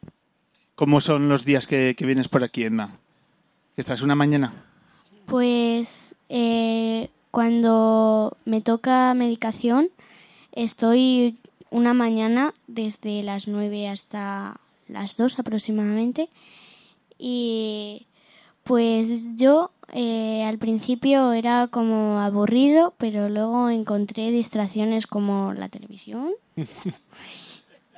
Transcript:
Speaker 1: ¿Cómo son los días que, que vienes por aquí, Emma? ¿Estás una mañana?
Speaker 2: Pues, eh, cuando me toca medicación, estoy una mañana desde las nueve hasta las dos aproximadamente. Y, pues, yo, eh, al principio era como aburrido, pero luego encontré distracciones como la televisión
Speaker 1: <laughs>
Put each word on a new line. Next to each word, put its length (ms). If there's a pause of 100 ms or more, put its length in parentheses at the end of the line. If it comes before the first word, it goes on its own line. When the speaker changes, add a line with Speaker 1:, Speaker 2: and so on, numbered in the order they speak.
(760)
Speaker 1:
¿Cómo 260
son 260
los 160
días 240
que, 300
que 80
vienes 240
por 160
aquí, 180
Emma? 320 (800)
¿Estás 260
una 140
mañana? 380 (720)
Speaker 2:
Pues, 920 (140)
eh, 800 (220)
cuando 1120
me 160
toca 520
medicación, 760 (640)
estoy 840 (340)
una 240
mañana 600 (140)
desde 560
las 260
nueve 400
hasta 680 (320)
las 300
dos 200
aproximadamente. 920 (920)
Y, 840 (580)
pues, 720
yo, 360 (200)
eh, 540
al 140
principio 720
era 360
como 520
aburrido, 760
pero 300
luego 420
encontré 600
distracciones 760
como 460
la 140
televisión 600 (260)
Speaker 1:
<laughs> 80 (1300)